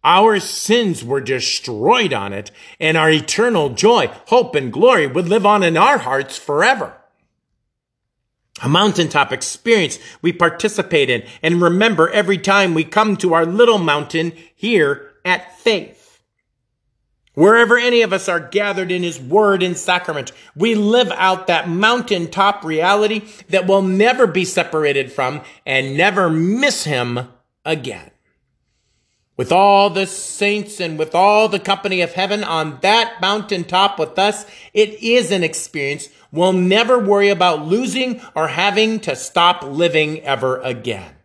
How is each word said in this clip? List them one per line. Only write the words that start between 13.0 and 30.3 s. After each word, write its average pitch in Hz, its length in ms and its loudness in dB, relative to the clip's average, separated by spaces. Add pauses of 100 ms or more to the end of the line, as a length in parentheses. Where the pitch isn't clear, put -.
to 180 160 0
our 165 140 2
little 214 320 4
mountain 160 540 -2 (220)
here 170 580 0 (120)
at 180 320 -4
Faith. 208 380 -2 (1400)
Wherever 226 420 6
any 240 240 2
of 196 100 0
us 190 160 -2
are 170 120 -2
gathered 185 520 -4
in 180 120 -2
his 160 160 -6
word 190 420 2
and 180 160 -2
sacrament, 175 540 -4 (240)
we 220 180 0
live 214 380 0
out 185 340 -2
that 170 240 0
mountaintop 202 920 0
reality 202 580 0 (280)
that 185 180 0
we'll 196 160 2
never 220 420 2
be 180 180 -2
separated 147 680 -2
from 139 300 -4 (220)
and 135 320 -2
never 185 360 0
miss 202 540 0
him 123 420 -4 (360)
again. 127 460 -8 (1300)
With 123 160 -4
all 196 400 4
the 190 160 -2
saints - 720 -6